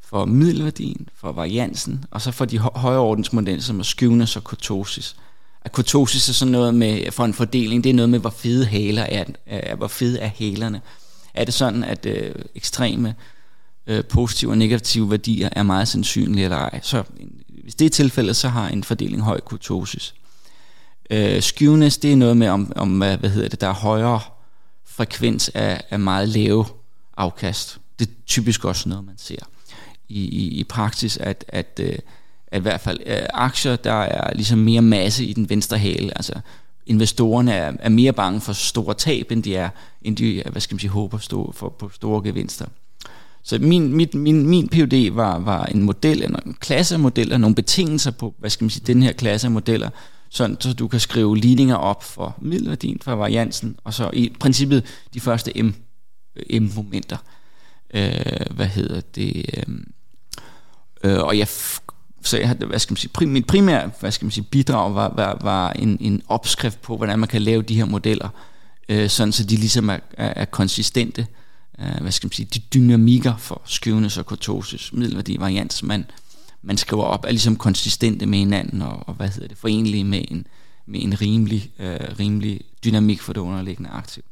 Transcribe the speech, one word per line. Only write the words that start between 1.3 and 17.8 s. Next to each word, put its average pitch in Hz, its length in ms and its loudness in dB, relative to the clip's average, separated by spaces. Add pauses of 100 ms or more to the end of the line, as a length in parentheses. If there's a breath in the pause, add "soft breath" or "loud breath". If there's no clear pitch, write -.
variansen, 107 800 -4
og 107 120 -6
så 123 80 -2
for 123 140 -2
de 117 140 -2
hø-, 110 160 2
højere 127 260 2
ordens 110 320 2
modeller, 98 300 0
som 117 160 -2
er 90 60 -4
skewness 117 520 4
og 104 80 -10
kurtosis?" - 720 -6 (480 soft breath)
At - 80 -10
kurtosis 131 560 4
er 131 40 0
sådan 127 200 4
noget 120 220 4
med, 107 380 2
for 123 120 0
en 107 100 0
fordeling, 120 500 0
det 131 60 6
er 127 40 6
noget 120 160 6
med, 123 80 6
hvor 113 120 0
fede 123 360 2
haler 104 360 0
er, 101 220 -2 (220)
er, - 300 -6
hvor 107 120 -4
fede 123 300 0
er 107 200 -4
halerne. 107 420 -4 (540 soft breath)
Er 117 100 0
det 120 100 -2
sådan, 120 300 2
at, - 220 -6
øh, 104 280 -4 (200)
ekstreme, 117 600 -2 (720 soft breath)
øh, 107 180 0
positive 120 460 2
og 110 80 4
negative 110 520 2
værdier 104 420 0
er 104 100 0
meget 98 260 4
sandsynlige 98 560 0
eller 90 120 0
ej? - 260 -2
Så 117 200 0 (600)
hvis 107 120 -14
det 156 100 4